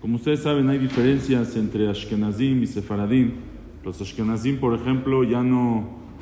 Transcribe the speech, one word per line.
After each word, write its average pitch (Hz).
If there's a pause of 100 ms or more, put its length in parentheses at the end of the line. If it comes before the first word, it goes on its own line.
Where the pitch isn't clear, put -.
Como 117
ustedes 147
saben, 143
hay 135
diferencias 131
entre 104
Ashkenazim 107
y -
Sefaradim. 107 (520)
Los 92
Ashkenazim, 110
por 123
ejemplo, 131
ya 120
no 123 (340)